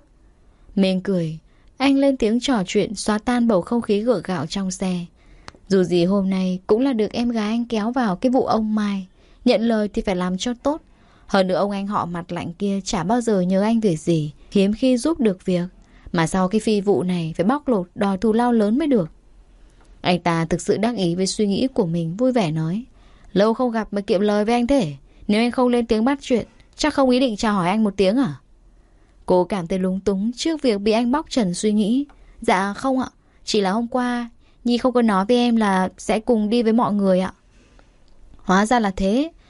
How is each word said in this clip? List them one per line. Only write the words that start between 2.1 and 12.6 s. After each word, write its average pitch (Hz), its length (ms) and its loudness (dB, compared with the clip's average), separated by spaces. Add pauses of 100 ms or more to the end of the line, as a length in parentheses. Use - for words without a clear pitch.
tiếng 226 220 0
trò 247 260 0
chuyện, 202 300 -2
xóa 214 220 -2
tan 240 300 0
bầu 196 140 4
không 233 200 -2
khí 208 200 0
gượng 220 220 0
gạo 170 220 -4
trong 190 260 -4
xe. 180 340 -4 (600)
Dù 190 160 4
gì 170 220 2
hôm 190 240 0
nay 185 380 -2
cũng 214 120 2
là 269 140 0
được 214 180 -2
em 240 180 -4
gái 214 200 -2
anh 233 160 -2
kéo 220 260 -4
vào 233 240 -2
cái 254 140 -2
vụ 247 160 2
ông 214 300 0
Mai. 202 320 -4 (380)
Nhận 240 160 2
lời 220 320 0
thì 226 80 -4
phải 196 140 -4
làm 180 220 -4
cho 247 160 -6 (100)
tốt. 302 180 -4 (460)
Hơn 190 200 2
nữa 180 80 0
ông 196 160 0
anh 196 160 -6
họ 208 180 -2
mặt 170 260 -10
lạnh 175 220 -8
kia 196 300 -4